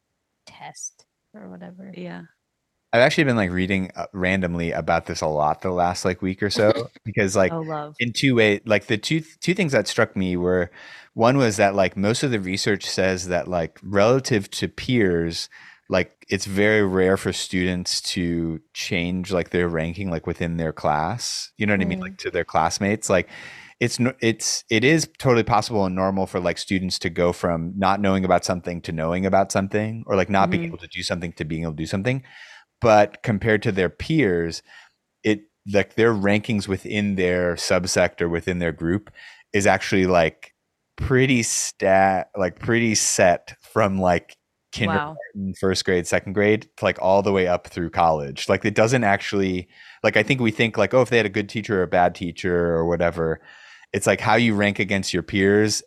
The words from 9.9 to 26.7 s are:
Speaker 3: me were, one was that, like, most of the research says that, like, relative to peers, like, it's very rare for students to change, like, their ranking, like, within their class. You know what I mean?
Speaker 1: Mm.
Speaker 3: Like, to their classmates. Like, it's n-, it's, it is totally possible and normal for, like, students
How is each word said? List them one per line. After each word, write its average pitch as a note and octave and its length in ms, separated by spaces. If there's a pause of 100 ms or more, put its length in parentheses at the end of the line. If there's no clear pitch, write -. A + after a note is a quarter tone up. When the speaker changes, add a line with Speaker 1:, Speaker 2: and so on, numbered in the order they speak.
Speaker 3:
me F#2 220
were, F2+ 320 (420)
one A#2 240
was A2+ 220
that, G2+ 160
like, F#2 240
most G#2 240
of C#3+ 80
the A2 100
research F#2+ 460
says F#2 420
that, F2 180
like, E2+ 360
relative G#2 720
to F#2+ 160
peers, F2 840 (400)
like, F#2 400
it's G2 160
very G#2 360
rare F#2 360
for F#2+ 140
students F2+ 720
to E2+ 580 (120)
change, F2+ 600
like, E2+ 180
their F2 180
ranking, E2+ 420
like, E2 160
within E2+ 300
their D#2+ 160
class. D#2+ 840
You G#2+ 80
know G#2 80
what F#2+ 80
I - 20
mean? F2 140
Speaker 1:
Mm. - 20
Speaker 3:
Like, F#2 180
to F#2+ 120
their F2 140
classmates. G2 680
Like, F2+ 180 (520)
it's B2 200
n-, A#2+ 200
it's, - 500
it A2+ 140
is D3+ 340
totally A#2 260
possible G#2+ 400
and F#2 100
normal F#2+ 320
for, F#2 140
like, F2 160
students F#2 440